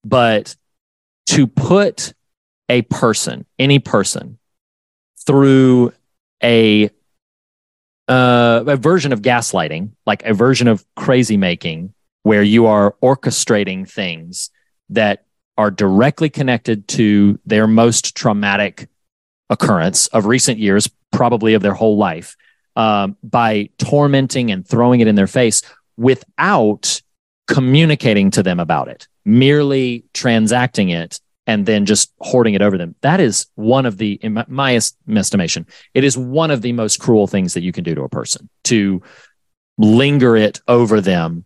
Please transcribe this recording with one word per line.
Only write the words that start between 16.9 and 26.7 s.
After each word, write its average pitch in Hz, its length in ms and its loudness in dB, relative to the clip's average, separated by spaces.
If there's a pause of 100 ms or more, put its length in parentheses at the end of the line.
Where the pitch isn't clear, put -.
their 110 200 0
most 113 500 0
traumatic 101 720 -4 (640)
occurrence 92 580 -2
of 107 180 -2
recent 120 320 0
years, 104 300 0 (240)
probably 113 420 0
of 101 80 2
their 101 120 0
whole 107 220 0
life, 87 400 -4 (400)
um, 104 460 -2
by 110 460 -2 (100)
tormenting 135 720 0
and 92 160 -6
throwing 123 340 2
it 110 60 4
in 104 80 2
their 98 120 2
face 120 360 0 (340)
without 127 1040 -2 (460)